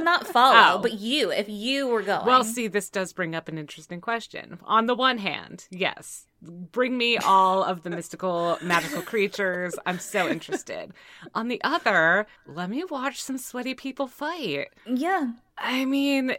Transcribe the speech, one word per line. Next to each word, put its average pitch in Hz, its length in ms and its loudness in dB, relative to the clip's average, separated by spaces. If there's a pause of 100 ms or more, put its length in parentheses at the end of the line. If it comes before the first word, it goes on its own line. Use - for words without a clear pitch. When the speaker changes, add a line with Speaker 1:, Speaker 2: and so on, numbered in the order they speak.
Speaker 1:
not 339 240 2
follow, 233 520 8
Speaker 2:
Oh. 196 40 -4
Speaker 1:
but 226 120 0
you, 220 360 0
if 202 180 -2
you 254 380 -2
were 226 160 0
going. 185 240 0
Speaker 2:
Well, 254 160 6
see, 226 240 -4
this 196 240 -4
does 190 220 -4
bring 165 240 -4
up 160 120 -6
an 160 80 -8
interesting 156 440 -12
question. - 640 -8
On 226 220 2
the 247 100 2
one 247 220 2
hand, - 520 -8
yes, - 560 -6 (160)
bring 233 560 -4
me 233 200 2
all 190 440 4
of 180 220 -2
the 175 60 -6
mystical, 170 720 -2
magical 170 400 0
creatures. 185 720 -2 (120)
I'm 180 140 -2
so 185 280 -2
interested. - 640 -6 (440)
On 226 100 -2
the 240 160 -4
other, 202 640 2 (220)
let 175 200 -8
me 254 140 -4
watch 277 400 -6
some 262 160 -6
sweaty 247 360 -8
people 269 340 -8
fight. 277 600 -6 (180)
Speaker 1:
Yeah. 269 460 -2 (240)
Speaker 2:
I 254 280 -2
mean, 269 540 0